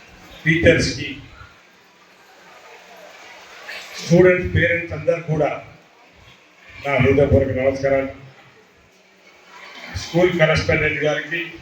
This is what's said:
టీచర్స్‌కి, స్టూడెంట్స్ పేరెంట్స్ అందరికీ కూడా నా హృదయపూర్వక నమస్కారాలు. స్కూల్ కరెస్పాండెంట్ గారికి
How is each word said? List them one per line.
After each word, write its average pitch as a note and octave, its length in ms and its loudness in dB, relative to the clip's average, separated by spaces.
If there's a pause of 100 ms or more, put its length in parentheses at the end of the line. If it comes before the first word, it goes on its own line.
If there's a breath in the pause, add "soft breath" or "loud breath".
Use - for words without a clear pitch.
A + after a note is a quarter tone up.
(420)
టీచర్స్‌కి, E3 680 2 (3000)
స్టూడెంట్స్ F3+ 560 4
పేరెంట్స్ E3+ 440 -2
అందరికీ E3 340 -4
కూడా C#3+ 180 -2 (1300)
నా C#3+ 80 -4 (120)
హృదయపూర్వక C3+ 560 2
నమస్కారాలు. C3+ 500 0 (1900)
స్కూల్ F3+ 300 2 (100)
కరెస్పాండెంట్ D#3 640 2
గారికి D3+ 360 -4 (200)